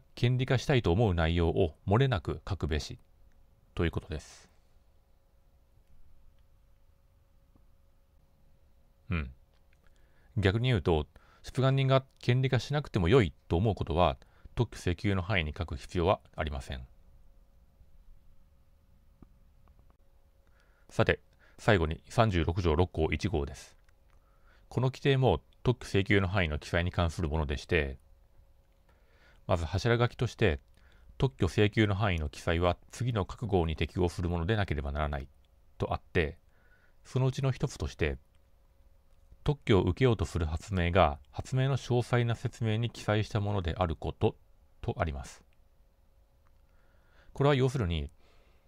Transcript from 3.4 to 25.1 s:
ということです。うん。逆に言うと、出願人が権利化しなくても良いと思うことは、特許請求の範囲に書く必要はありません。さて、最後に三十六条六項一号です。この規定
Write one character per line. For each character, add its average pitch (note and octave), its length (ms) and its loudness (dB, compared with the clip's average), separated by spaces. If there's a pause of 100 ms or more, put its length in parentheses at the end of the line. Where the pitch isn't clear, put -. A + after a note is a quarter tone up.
と F2 120 0
い - 20 0
う - 20 -4
こ - 100 -6
と - 100 -10
で D#2 100 -8
す。 - 300 -20 (4000)
う F#2+ 60 -4
ん。 C#2+ 160 -4 (1040)
逆 G2+ 240 2
に B2+ 80 0
言 A#2+ 100 2
う E2 40 -2
と、 D#2 260 2 (340)
出 - 180 -6
願 C3+ 140 4
人 C3+ 140 2
が C3+ 160 4 (160)
権 B2 200 2
利 C3 80 2
化 B2+ 120 0
し - 120 -6
な D3 80 -2
く - 80 -8
て G#2+ 120 -2
も E2+ 80 2
良 B2+ 120 8
い F2+ 140 2 (140)
と E2 80 2
思 G#2 160 2
う - 20 -6
こ - 100 -6
と D2 120 -4
は、 E2 200 4 (380)
特 - 160 -2
許 - 80 -16
請 F2+ 160 -2
求 G2+ 220 0
の F#2 60 -2
範 F#2 180 0
囲 D#2+ 40 0
に D2+ 120 -6
書 F#2+ 100 -6
く E2 100 -8
必 - 220 -8
要 E2+ 80 2
は G#2 140 2 (160)
あ F2 80 -4
り D2 80 -6
ま C2+ 100 -8
せ - 120 -12
ん。 B1+ 120 -12 (4000)
さ - 160 0
て、 E2 160 2 (380)
最 A2 180 4
後 E2 120 2
に E2+ 200 -8
三 A2+ 220 2
十 E2+ 140 2
六 F2 180 -2
条 D#2+ 140 2
六 F2 140 2
項 D#2+ 220 0
一 D#2+ 140 -2
号 E2 180 -2
で C2+ 120 -10
す。 - 200 -20 (920)
こ - 120 -4
の B2+ 60 2
規 - 140 -4
定 C#3 160 2